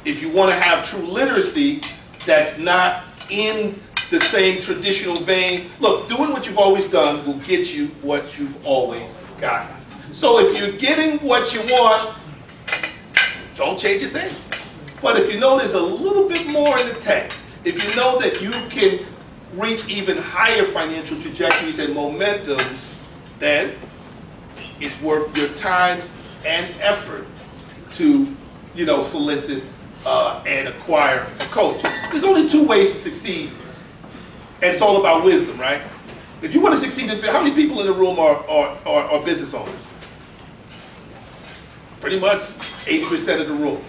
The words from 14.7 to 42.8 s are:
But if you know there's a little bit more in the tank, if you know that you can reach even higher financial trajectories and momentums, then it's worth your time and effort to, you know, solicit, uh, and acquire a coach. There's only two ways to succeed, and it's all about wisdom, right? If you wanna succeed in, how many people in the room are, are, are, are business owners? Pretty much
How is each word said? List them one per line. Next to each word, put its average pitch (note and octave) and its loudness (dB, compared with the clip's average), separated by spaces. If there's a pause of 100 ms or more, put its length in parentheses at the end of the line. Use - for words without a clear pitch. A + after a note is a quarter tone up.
But A#3 4
if - 2
you G#3 -4
know C4+ 6
there's - 0
a F#3 2
little F#4+ 2
bit E4+ -2
more D4 4
in B3 0
the A3+ -6
tank, - -2 (300)
if E3+ -4
you G#3 -2
know B3+ 2
that G3 -2
you G3+ -6 (180)
can - 2 (500)
reach A3 -4
even F#3 -2
higher G#3 2
financial D#3+ -6
trajectories D#3+ -2
and D3 -4
momentums, C3+ -4 (460)
then D3 -2 (1080)
it's C#3+ -10
worth D3+ -2
your D3 0
time F3+ 0 (440)
and F3 -4
effort - -2 (680)
to, C#3+ 4 (480)
you E3+ -2
know, C#3+ 2
solicit, C#3+ -4 (420)
uh, B2+ 0
and C3+ -4
acquire C3 0 (120)
a - -6
coach. - 0 (300)
There's D#4 -2
only - 6
two D4+ 6
ways G3 6
to - -8
succeed, E3+ -8 (1120)
and F3+ 4
it's - 0
all G3 6
about E3+ 4
wisdom, F3 4
right? E3+ -2 (600)
If D#4+ -8
you D#4+ 6
wanna F4+ 6
succeed A#3 -2
in, G#3 -4
how G#3+ 2
many C#4+ 2
people C#4+ 2
in G3 0
the F#3+ 2
room F#3 2
are, D3 6 (120)
are, D3+ 2
are, D3 2
are D3+ 0
business D3+ -2
owners? G2 -8 (2250)
Pretty F#3 -2
much G3 2 (440)